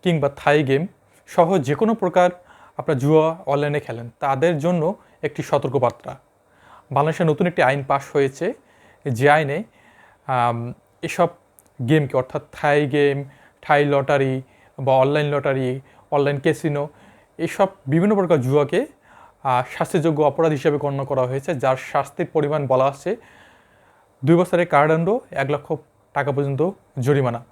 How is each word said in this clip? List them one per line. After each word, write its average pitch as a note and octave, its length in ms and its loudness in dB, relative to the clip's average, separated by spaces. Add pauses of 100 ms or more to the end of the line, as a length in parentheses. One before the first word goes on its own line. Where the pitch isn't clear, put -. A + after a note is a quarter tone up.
কিংবা D#3 320 0
থাই D3+ 280 2
গেম C#3 240 0 (400)
সহ F3+ 300 2
যে C#3 180 -2
কোনো A3+ 180 0
প্রকার F3+ 360 2 (480)
আপনার D#3 200 -4
জুয়া D#3 380 2 (100)
অনলাইনে D3 340 -2
খেলেন, A#2+ 300 -12 (100)
তাদের C#3+ 400 0
জন্য E3+ 360 -2 (280)
একটি - 200 -6
সতর্কবার্তা। C3 760 -2 (720)
বাংলাদেশে D3+ 320 0
নতুন D#3+ 240 0
একটি E3+ 140 -2
আইন C#3 220 2
পাস C#3 200 -2 (100)
হয়েছে, C#3+ 400 -2 (520)
যে C3+ 240 2
আইনে, D3+ 340 2 (640)
আম, A#2+ 460 -2 (280)
এসব E3+ 280 -2 (600)
গেমকে, C#3+ 280 2
অর্থাৎ C3+ 240 -4 (100)
থাই D3 360 2
গেম, C#3+ 360 0 (380)
থাই D3 240 4
লটারি C#3 560 0 (380)
বা C3+ 160 0
অনলাইন C#3+ 320 2
লটারি, C3+ 540 -2 (300)
অনলাইন C#3+ 280 0
ক্যাসিনো, D3+ 480 -2 (500)
এসব D3+ 300 0 (200)
বিভিন্ন F3 280 4
প্রকার E3+ 260 2
জুয়াকে, D3 440 0 (580)
আহ, B2+ 200 0 (140)
শাস্তিযোগ্য D#3 460 0
অপরাধ D#3 280 2
হিসেবে D3 260 0
গণ্য C#3 280 -4
করা C3 200 -2
হয়েছে, C#3 300 -4
যার C3 220 0 (140)
শাস্তির C#3+ 420 -4
পরিমাণ D3 340 -2
বলা C3 180 2
হচ্ছে C#3+ 300 -4 (1120)
দুই D#3+ 100 6
বছরের F3 320 2
কারাদণ্ড, D#3+ 500 2 (140)
এক C3+ 200 -4
লক্ষ C#3+ 220 -4 (400)
টাকা C#3+ 180 -2
পর্যন্ত C#3 380 -2 (300)
জরিমানা। B2+ 420 0 (100)